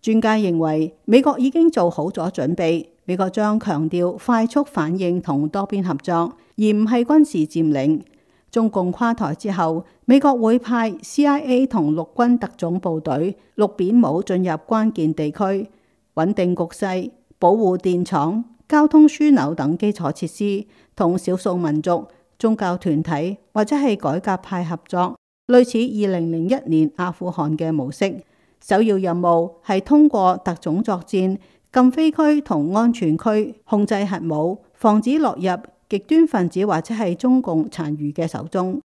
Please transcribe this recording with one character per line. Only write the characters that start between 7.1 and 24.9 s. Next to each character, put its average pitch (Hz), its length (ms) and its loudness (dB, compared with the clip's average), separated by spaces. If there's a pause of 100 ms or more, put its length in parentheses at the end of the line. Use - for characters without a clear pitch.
事 - 100 -4
佔 156 340 0
領。 143 280 0 (520)
中 226 180 2
共 180 220 -2
垮 233 200 0
台 220 220 -4
之 202 160 -8
後， 170 340 -2 (200)
美 269 160 6
國 277 180 2
會 226 220 2
派 226 420 -2
C - 240 0
I 285 140 2
A 262 260 0
同 156 280 0
陸 160 200 -6
軍 240 240 2
特 202 180 -6
種 175 220 -4
部 165 220 -4
隊、 156 360 -4 (200)
綠 208 100 2
扁 190 260 -2
帽 190 300 2
進 185 220 -2
入 180 80 -2
關 220 400 -2
鍵 160 200 -2
地 151 200 -4
區， 196 360 -4 (460)
穩 165 180 0
定 180 220 0
局 175 100 -4
勢， 185 460 -6 (300)
保 175 100 4
護 196 260 2
電 180 280 0
廠、 170 400 -2 (240)
交 302 180 4
通 302 220 8
樞 302 240 2
紐 151 240 2
等 151 200 -2
基 208 160 0
礎 170 200 -4
設 165 160 -6
施， 202 380 -4 (280)
同 180 240 0
少 180 180 -2
數 180 200 -4
民 156 260 -2
族、 175 240 -2 (320)
宗 220 180 0
教 180 200 -2
團 160 260 -2
體 170 360 -4 (140)
或 214 120 0
者 214 100 -2
係 277 220 0
改 160 240 -4
革 185 220 -4
派 175 220 -6
合 165 220 -8
作， 180 300 -4 (320)